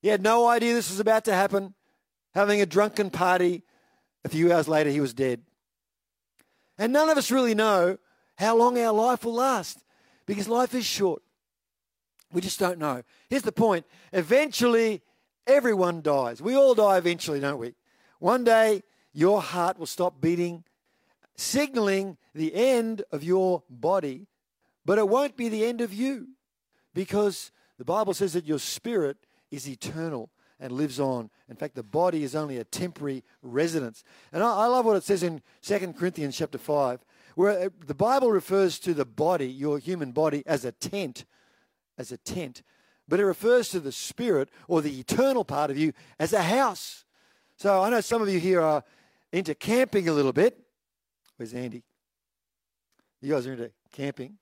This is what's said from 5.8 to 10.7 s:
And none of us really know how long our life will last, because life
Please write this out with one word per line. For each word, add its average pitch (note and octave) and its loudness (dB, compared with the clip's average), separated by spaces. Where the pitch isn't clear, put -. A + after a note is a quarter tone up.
And A3+ -2
none D4+ 4
of D#4 4
us C4 -2
really A#3+ 2
know G3 2
how A3 2
long B3 6
our A3+ 2
life A3+ 2
will A#3 -4
last, A#3+ -2
because G3+ -6
life B3 0